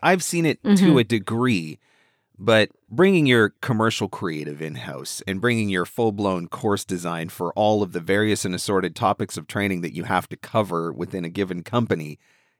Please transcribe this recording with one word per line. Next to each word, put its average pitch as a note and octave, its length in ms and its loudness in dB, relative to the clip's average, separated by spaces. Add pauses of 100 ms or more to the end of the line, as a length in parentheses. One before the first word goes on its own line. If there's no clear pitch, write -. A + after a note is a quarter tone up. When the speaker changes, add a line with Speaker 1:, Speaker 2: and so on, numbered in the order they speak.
Speaker 1:
I've F3+ 200 2
seen E3+ 220 0
it - 160 0
Speaker 2:
Mm-hmm. G3+ 260 6
Speaker 1:
to D3+ 100 8
a A#2 80 4
degree, G#2+ 720 -2 (580)
but A2 320 4 (200)
bringing E3 380 4
your A2+ 340 4
commercial A2 480 0
creative D2+ 520 -8
in-house C#2+ 640 -10
and F#2+ 140 -4
bringing A2+ 300 0
your F2+ 160 0
full-blown G2+ 640 -2
course G2+ 340 -2
design E2+ 460 -6
for F2 240 -6
all G#2+ 280 2
of F2+ 120 -4
the F2+ 80 -4
various G2+ 420 0
and F#2+ 100 -4
assorted F#2 400 -2
topics G#2 440 -2
of E2 100 -12
training G2 340 -2
that E2 140 -8
you E2 80 -6
have F2+ 240 -2
to - 80 -14
cover F2 560 -4
within E2+ 320 -6
a E2+ 60 -6
given F2+ 340 -4
company, F2 560 -2 (400)